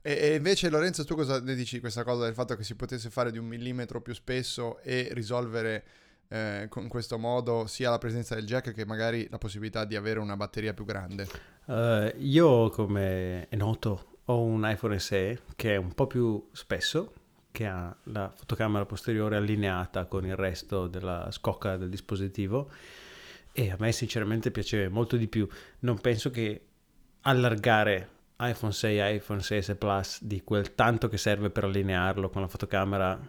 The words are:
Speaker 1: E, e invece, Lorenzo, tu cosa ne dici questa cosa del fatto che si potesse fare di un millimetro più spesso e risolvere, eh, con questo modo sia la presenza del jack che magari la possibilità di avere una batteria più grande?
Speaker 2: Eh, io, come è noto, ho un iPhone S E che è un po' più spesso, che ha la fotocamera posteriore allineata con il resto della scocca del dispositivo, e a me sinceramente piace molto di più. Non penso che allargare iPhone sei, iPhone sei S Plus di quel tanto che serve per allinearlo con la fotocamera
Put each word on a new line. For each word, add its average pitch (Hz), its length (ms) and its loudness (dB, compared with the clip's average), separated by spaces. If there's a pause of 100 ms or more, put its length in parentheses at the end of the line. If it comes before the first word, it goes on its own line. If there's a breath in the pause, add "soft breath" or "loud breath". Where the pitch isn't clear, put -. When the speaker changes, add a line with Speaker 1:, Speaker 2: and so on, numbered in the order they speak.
Speaker 1:
E, 147 120 -2
e 151 240 4
invece, 180 340 2
Lorenzo, 156 340 2
tu 165 120 -2
cosa 135 240 0
ne 131 160 -4
dici 123 240 -4
questa 117 240 -4
cosa 120 200 0
del 113 100 0
fatto 123 200 -2
che 107 80 -8
si 107 140 -8
potesse 117 340 -8
fare 120 220 0
di 113 60 -8
un 113 80 -8
millimetro 120 540 -6
più 120 140 -10
spesso 123 680 -4
e 127 300 -2
risolvere, 113 720 -2 (440 soft breath)
eh, 107 400 -4
con 107 180 -10
questo 117 320 -6
modo 117 480 0
sia 123 240 0
la 117 80 2
presenza 117 380 -4
del 110 100 -6
jack 123 260 -2
che 107 140 -6
magari 113 420 0
la 110 100 -10
possibilità 107 460 -4
di 107 120 -4
avere 110 240 0
una 104 160 -4
batteria 104 380 -4
più 107 100 -8
grande? 98 420 -6 (400 loud breath)
Speaker 2:
Eh, 113 520 4
io, 135 520 8
come 92 800 0
è - 80 -4
noto, 104 680 -2
ho 120 160 2
un 113 220 2
iPhone 107 320 0
S - 140 -4
E 101 300 0 (160)
che 107 180 2
è - 20 4
un 90 160 -2
po' 135 140 2
più 113 460 0
spesso, - 600 -2 (380)
che 110 160 -4
ha 90 380 -6
la 104 280 -6
fotocamera 107 540 0
posteriore 107 500 0
allineata 98 680 0
con 92 220 -4
il 92 100 -4
resto 92 500 -2
della 87 460 -6
scocca 98 440 -2
del 92 120 -4
dispositivo, 98 840 -4 (800 loud breath)
e 107 220 0
a 92 80 -4
me 110 100 2
sinceramente 113 640 0
piace 104 360 0
molto 113 280 0
di 113 100 2
più. 104 220 0 (320 loud breath)
Non 120 180 0
penso 120 320 0
che 113 300 -4 (600)
allargare 110 880 4 (300)
iPhone 117 340 -2
sei, 104 420 2
iPhone 104 240 -4
sei 101 220 0
S 101 160 -2
Plus 98 440 0
di 104 200 -4
quel 101 320 0
tanto 117 340 4
che 104 80 -2
serve 104 320 2
per 101 160 0
allinearlo 95 640 2
con 98 140 -4
la 92 60 -2
fotocamera 98 720 0 (100)